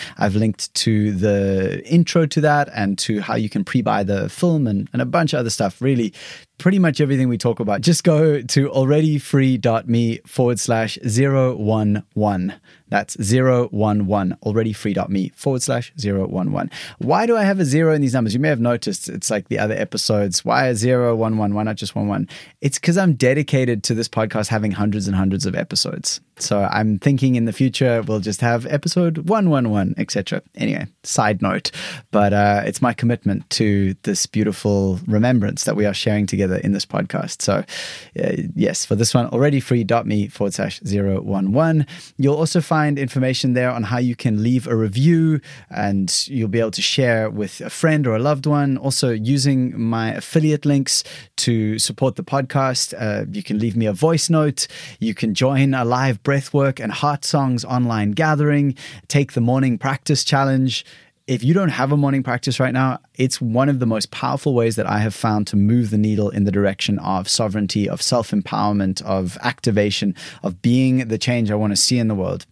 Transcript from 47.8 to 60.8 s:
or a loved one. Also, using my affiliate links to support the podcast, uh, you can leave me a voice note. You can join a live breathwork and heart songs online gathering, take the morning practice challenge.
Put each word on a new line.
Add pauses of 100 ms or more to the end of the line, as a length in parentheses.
or
a
loved
one.
Also,
using
my
affiliate
links (340)
to
support
the
podcast,
uh,
you
can
leave
me
a
voice
note. (320)
You
can
join
a
live
breathwork
and
heart
songs
online
gathering, (320)
take
the
morning
practice
challenge. (400)